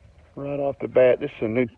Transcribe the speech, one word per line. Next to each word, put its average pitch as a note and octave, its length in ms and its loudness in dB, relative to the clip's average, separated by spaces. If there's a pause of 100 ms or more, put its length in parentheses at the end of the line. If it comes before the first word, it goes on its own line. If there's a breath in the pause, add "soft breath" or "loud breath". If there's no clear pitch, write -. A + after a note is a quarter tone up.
(360)
Right C#3+ 240 -8
off C#3 200 -4
the A#2+ 80 -6
bat, B2+ 300 4
this C#3+ 200 -6
is - 40 -6
a A#2+ 60 -2
new A#2+ 180 0 (120)